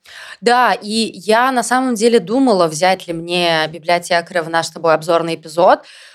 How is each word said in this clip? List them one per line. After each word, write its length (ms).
Да, 340
и 400
я 380
на 100
самом 320
деле 240
думала, 480
взять 400
ли 80
мне 540
библиотекаря 720
в 80
наш 160
с 40
тобой 220
обзорный 440
эпизод, 440